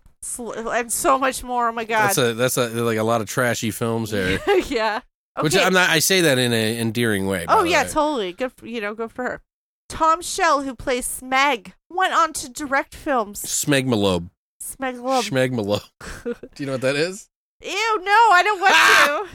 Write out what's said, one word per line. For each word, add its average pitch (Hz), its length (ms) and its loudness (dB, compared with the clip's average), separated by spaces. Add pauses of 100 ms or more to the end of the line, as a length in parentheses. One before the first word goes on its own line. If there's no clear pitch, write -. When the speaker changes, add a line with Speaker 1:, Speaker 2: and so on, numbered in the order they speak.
(240)
Speaker 1:
Sl-, 226 460 -10
and 233 220 -4
so 277 280 2
much 262 240 -2
more. 247 260 -2
Oh - 20 0
my 226 140 -8
God. 214 220 2
Speaker 2:
That's 196 100 0
a, 120 160 2
that's 123 240 0
a, 120 120 0
like, 117 280 -2
a 110 60 0
lot 113 180 2
of 98 60 -8
trashy 120 440 -2
films 113 400 -4
there. 95 280 -2 (140)
Speaker 1:
<laughs> 359 140 2
Yeah. 220 340 -4 (380)
Speaker 2:
Which 156 160 0
Speaker 1:
Okay. 196 80 4
Speaker 2:
I'm 185 100 2
not, 180 160 4
I 160 100 4
say 190 220 2
that 147 160 4
in 123 140 2
an 113 260 0
endearing 110 480 0
way, 95 200 -2
by - 100 0
Speaker 1:
Oh, 427 80 4
Speaker 2:
the 330 60 0
Speaker 1:
yeah, 311 140 2
Speaker 2:
way. 277 60 -6
Speaker 1:
totally. 285 440 -2
Good 254 180 -6
for, - 160 -20
you 226 140 -8
know, 208 120 -6
good 226 200 -10
for 254 100 -8
her. - 180 -8 (460)
Tom 320 340 0
Shell, 320 420 0
who 269 120 -8
plays 254 320 -4
Smeg, 262 640 -2 (180)
went 349 240 0
on 320 200 2
to - 160 -10
direct 269 440 -4
films. 220 480 -4
Speaker 2:
Smegmalobe. 104 880 0 (320)
Speaker 1:
Smegmalobe. 254 680 -4
Speaker 2:
Schmegmalobe. 123 600 0 (340)
Speaker 1:
<laughs> - 0 - (300)
Speaker 2:
Do 151 100 -12
you - 20 -6
know 135 80 -4
what 127 80 -6
that 131 160 0
is? 185 320 -4 (340)
Speaker 1:
Ew, 415 400 -2
no, 392 80 -2
I 415 320 8
don't 403 160 0
want 381 160 4
Speaker 2:
Ah! 320 600 4